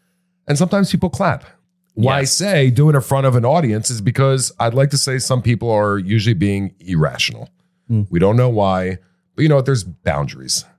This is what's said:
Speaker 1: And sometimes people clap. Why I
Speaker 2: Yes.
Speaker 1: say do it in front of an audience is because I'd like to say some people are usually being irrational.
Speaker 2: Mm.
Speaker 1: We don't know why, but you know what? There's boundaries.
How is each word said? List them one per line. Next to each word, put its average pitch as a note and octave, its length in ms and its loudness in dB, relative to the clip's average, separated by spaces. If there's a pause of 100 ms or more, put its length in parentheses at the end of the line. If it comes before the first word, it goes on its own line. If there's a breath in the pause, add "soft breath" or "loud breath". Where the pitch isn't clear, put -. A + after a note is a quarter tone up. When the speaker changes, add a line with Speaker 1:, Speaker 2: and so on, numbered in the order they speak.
(480)
Speaker 1:
And D3 100 0
sometimes F#3 340 0
people F3 180 0
clap. D#3 340 -2 (520)
Why C3 220 2
I - 40 0
Speaker 2:
Yes. C3+ 120 -2
Speaker 1:
say F3+ 360 2
do D3 200 4
it D3+ 60 4
in C3+ 60 2
front C3+ 240 0
of B2+ 100 2
an A#2+ 100 2
audience B2 440 0
is A#2+ 120 -6
because C3 580 0
I'd A#2 140 0
like C#3 180 2
to - 60 -2
say C3 220 -2
some B2 220 -2
people A#2 300 0
are G#2 260 2
usually G#2 360 0
being G2 460 -2
irrational. C#2+ 720 -4 (400)
Speaker 2:
Mm. G#2+ 200 0
Speaker 1:
We E2+ 100 -2
don't G2+ 180 4
know B2+ 120 2
why, F#2+ 500 -2 (360)
but - 80 -4
you D#3 60 2
know D3 60 4
what? C3 100 0
There's B2+ 200 -2
boundaries. C#2 800 -6 (160)